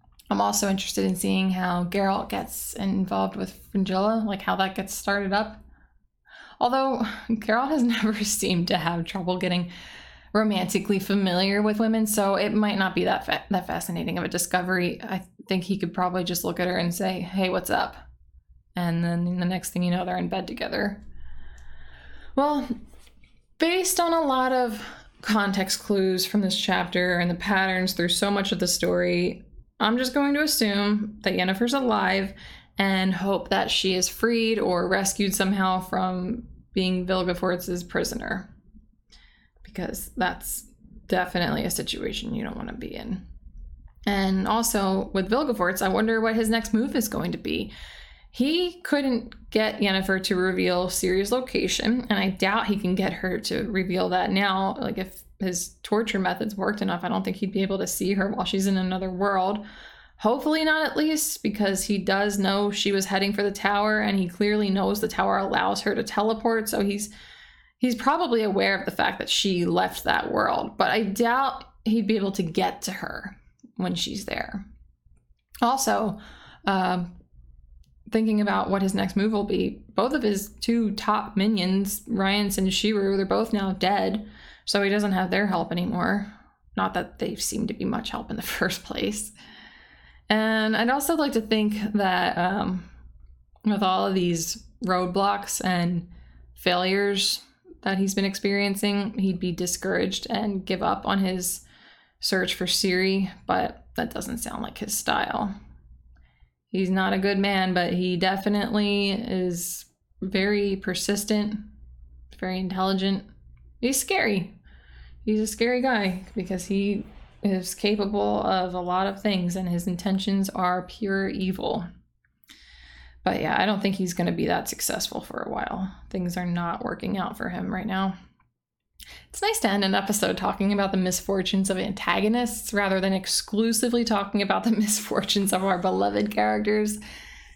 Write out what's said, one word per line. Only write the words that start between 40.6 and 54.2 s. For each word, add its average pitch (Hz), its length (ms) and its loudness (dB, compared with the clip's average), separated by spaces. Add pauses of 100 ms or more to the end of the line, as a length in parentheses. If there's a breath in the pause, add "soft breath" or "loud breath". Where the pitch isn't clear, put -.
definitely 180 560 0
a 170 60 -2
situation - 640 -4
you - 100 -4
don't - 120 -8
want - 120 -8
to - 60 -10
be - 200 -10
in. - 320 -8 (800)
And 190 400 2
also, 196 680 2
with 190 180 0
Vilgefortz, 214 520 2
I 196 60 2
wonder 220 320 2
what 220 160 2
his 226 120 2
next 226 240 2
move 226 220 2
is 226 140 2
going 170 240 -2
to 170 60 -6
be. - 340 -4 (580 loud breath)
He 339 520 0
couldn't 269 680 -2
get 214 300 0
Yennefer 190 440 2
to 190 120 0
reveal 185 500 2
Ciri's 185 460 0
location, 247 760 0
and 202 100 2
I 190 120 2
doubt 196 360 0
he 202 100 2
can 185 180 0
get 190 180 0
her 185 280 -4
to - 240 -2
reveal 185 460 0
that 185 200 2